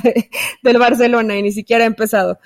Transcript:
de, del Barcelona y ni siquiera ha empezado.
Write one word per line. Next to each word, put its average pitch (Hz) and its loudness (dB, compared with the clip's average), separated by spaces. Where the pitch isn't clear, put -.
de, - 0
del 240 4
Barcelona 240 2
y 202 -2
ni 202 -2
siquiera 233 0
ha 226 2
empezado. 208 -2